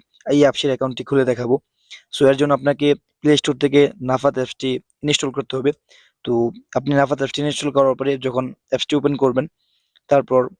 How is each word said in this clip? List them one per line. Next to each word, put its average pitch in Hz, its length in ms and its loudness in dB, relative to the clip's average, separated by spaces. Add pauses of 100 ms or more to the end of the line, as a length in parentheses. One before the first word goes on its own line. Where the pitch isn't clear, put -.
(320)
এই 147 140 4
আপসের 135 240 0
অ্যাকাউন্টটি 131 340 -6
খুলে 135 220 0
দেখাবো। 120 340 0 (600)
So, 139 80 4
এর 139 100 4
জন্য 143 160 2
আপনাকে 143 420 0
প্লে - 420 -2
স্টোর 139 200 -2
থেকে 143 340 4 (100)
নাফাত 127 320 0
অ্যাপসটি 127 460 -4 (240)
ইনস্টল 143 280 -2
করতে 131 240 -8
হবে। 135 160 0 (520)
তো 120 280 0 (240)
আপনি 135 200 -2
নাফাত 139 220 2
অ্যাপসটি 135 240 -4
ইনস্টল 147 300 -4
করার 135 240 2
পরে 135 220 -2
যখন 127 360 -4 (160)
অ্যাপসটি - 260 -2
ওপেন 143 200 0
করবেন, 135 320 0 (600)
তারপর 127 400 2 (120)